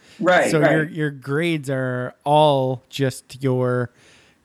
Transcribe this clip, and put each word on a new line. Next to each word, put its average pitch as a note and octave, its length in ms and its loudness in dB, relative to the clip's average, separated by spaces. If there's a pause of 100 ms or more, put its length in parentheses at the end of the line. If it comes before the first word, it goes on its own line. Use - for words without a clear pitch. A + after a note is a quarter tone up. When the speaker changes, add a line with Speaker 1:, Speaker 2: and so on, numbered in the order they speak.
(200)
Speaker 1:
Right, F3 320 4
Speaker 2:
So D#3+ 80 2
Speaker 1:
right. D3+ 120 4
Speaker 2:
your, D#3 180 2
your D3+ 220 -4
grades C#3+ 580 -4
are B2+ 440 -4 (100)
all C#3+ 680 2
just - 520 -6
your, B2 500 -2 (540)